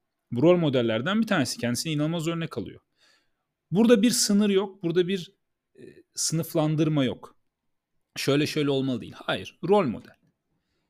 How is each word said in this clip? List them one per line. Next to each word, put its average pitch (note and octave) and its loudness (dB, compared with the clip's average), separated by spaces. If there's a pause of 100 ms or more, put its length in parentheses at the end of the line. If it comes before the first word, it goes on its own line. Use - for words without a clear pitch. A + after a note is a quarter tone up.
(320)
bu A#2+ -2
rol F3 6
modellerden C3 0
bir A3 -2
tanesi. D#3+ -2
Kendisine A#2+ -4
inanılmaz D#3 -2
örnek E3 -6
alıyor. - -10 (880)
Burada G#3 6
bir A#3+ 4
sınır G#3 2
yok. G3 -2
Burada E3+ 0
bir, F3+ -6 (460)
e, - -20 (100)
sınıflandırma D#3 0
yok. - -8 (800)
Şöyle C#3+ 0
şöyle D3 -2
olmalı C3+ -2
değil. - -14
Hayır. - -8
Rol G3 4
model. F#2 -8 (760)